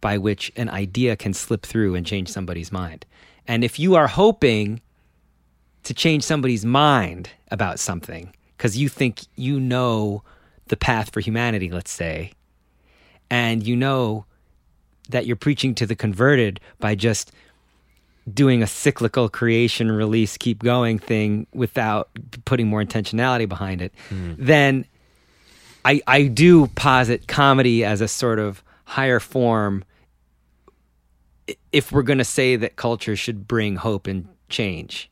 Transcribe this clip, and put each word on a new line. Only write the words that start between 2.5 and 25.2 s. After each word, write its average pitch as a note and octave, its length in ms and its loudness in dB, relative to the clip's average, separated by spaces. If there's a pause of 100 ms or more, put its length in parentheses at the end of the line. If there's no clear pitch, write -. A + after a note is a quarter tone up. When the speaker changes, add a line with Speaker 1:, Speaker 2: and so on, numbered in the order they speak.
Speaker 1:
mind. F2 320 -10 (420)
And A#2 160 -2
if B2+ 160 -2
you F3+ 160 4
are D3+ 140 6
hoping A#2+ 720 2 (1040)
to - 100 -8
change D#3 300 0
somebody's B2+ 400 -2
mind A#2 640 2 (200)
about G2 280 -4
something - 540 -10 (260)
'cause G2+ 180 -2
you C#3 120 0
think B2+ 320 -4 (160)
you C3+ 240 -4
know A#2 640 -2 (460)
the A2 80 -2
path A2 360 0
for G#2+ 80 -4
humanity, A2 500 -2
let's F2 220 -8
say, E2 400 -8 (1000)
and A2+ 360 0
you A#2+ 100 0
know B2 480 0 (840)
that B2 160 -2
you're A#2+ 100 -2
preaching C3+ 400 -2
to A#2+ 100 -2
the G#2+ 80 -2
converted A2 640 2 (220)
by G#2+ 140 0
just G#2+ 360 -2 (1000)
doing B2+ 300 4
a G#2+ 40 2
cyclical A#2+ 600 0
creation, A#2 640 0
release, A2 460 0
keep A2 260 -4
going A#2+ 360 2
thing G#2+ 560 -2
without A2 600 -2
p-, - 300 -16
putting A#2+ 240 0
more G#2+ 160 0
intentionality A2+ 640 -2
behind F#2+ 320 -6
it, F2+ 120 -8 (160)
Speaker 2:
Hmm. F2+ 280 -8
Speaker 1:
then C3+ 480 4 (1000)